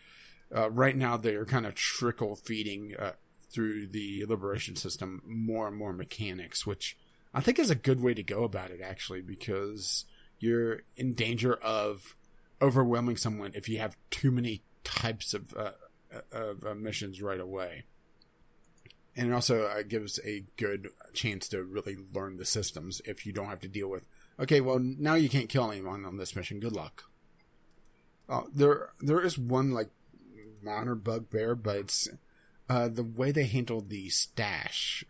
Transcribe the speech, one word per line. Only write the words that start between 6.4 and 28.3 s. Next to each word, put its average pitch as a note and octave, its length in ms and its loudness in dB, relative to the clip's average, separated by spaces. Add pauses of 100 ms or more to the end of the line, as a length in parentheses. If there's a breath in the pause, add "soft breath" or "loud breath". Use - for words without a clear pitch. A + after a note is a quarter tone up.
which - 300 -6 (360 soft breath)
I B2+ 80 0
think B3 160 4
is C4+ 140 4
a D3 40 4
good B2+ 260 2
way B2 120 4
to G#2+ 100 -6
go G2+ 200 0
about F#2+ 260 -4
it, F2+ 120 -12
actually, F#2 400 -8
because G2 840 -4 (340 soft breath)
you're A#2 420 2 (140)
in B2+ 180 -2
danger A#2 420 2
of G#2+ 600 -2 (460)
overwhelming A#2+ 560 6
someone G#2 380 0
if G#2 140 -6
you A2 100 -2
have A2 180 -4 (120)
too - 220 4
many A#2+ 300 2 (220)
types - 500 -2
of, G#2 220 -6
uh, G#2 160 -4 (600)
of, G#2+ 340 -6
uh, G#2+ 100 -6
missions G#2 460 -6
right G2 180 -2
away. F#2 440 -6 (1300)
And B2 140 0
it A#2+ 40 2
also, A#2+ 320 4
uh, G#2 180 -2
gives G#2 360 -4
a G2+ 260 -8 (120)
good G2+ 320 -2 (240)
chance G2+ 360 -2
to F#2+ 140 -4
really F#2+ 340 -6 (160)
learn F#2+ 240 -6
the F#2 80 -4
systems F#2+ 600 0
if - 200 -8
you G2+ 80 -6
don't G2+ 160 -4
have F#2 120 -8
to F#2+ 60 -10
deal G2 220 -4
with, F#2 160 -6 (340 soft breath)
"Okay, C#3+ 220 6
well, B2+ 180 4
now C#3+ 360 2
you D#3 140 6
can't B2+ 200 2
kill A#2+ 220 2
anyone G2 340 -6
on F#2 120 -8
this F#2 180 -4
mission. G2+ 240 -6
Good A2 140 -4
luck." D#2 360 -8 (1200)
Uh, B2 140 -2 (100)